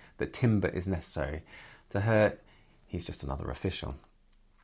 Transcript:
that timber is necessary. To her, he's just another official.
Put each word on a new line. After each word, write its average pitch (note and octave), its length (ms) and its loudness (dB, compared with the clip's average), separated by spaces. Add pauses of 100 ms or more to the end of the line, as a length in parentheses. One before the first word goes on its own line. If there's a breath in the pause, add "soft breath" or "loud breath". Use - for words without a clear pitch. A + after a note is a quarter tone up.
(180 soft breath)
that - 160 -4
timber G#2+ 360 4
is F2 180 -4
necessary. D#2 560 -4 (480 loud breath)
To G2+ 100 0
her, G#2+ 380 4 (480 soft breath)
he's F2 180 -6
just - 180 -8
another C2+ 280 -4
official. - 440 -4 (680)